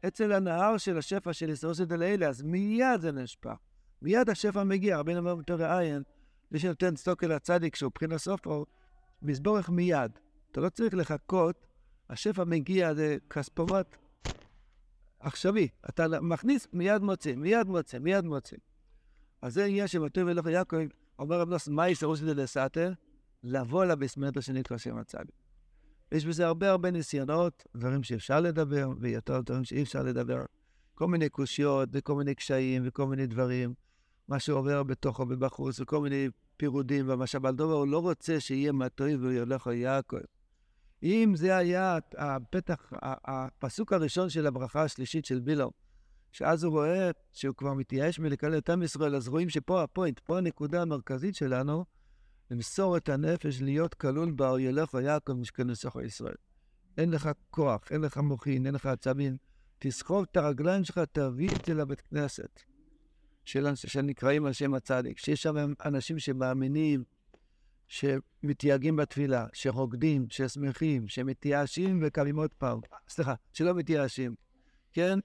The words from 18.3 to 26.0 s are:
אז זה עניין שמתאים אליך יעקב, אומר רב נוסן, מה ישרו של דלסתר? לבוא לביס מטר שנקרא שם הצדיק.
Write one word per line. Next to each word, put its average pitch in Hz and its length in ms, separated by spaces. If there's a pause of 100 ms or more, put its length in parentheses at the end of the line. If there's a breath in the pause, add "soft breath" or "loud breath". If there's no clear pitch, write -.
אז 123 120
זה 196 100
עניין 202 240
שמתאים 175 400
אליך 170 180
יעקב, 170 300 (420)
אומר 160 220
רב 170 80
נוסן, 160 240
מה 165 160
ישרו 156 280
של 156 180
דלסתר? 139 580 (500)
לבוא 131 420
לביס 147 320
מטר 139 240
שנקרא 131 360
שם 117 200
הצדיק. - 440 (720)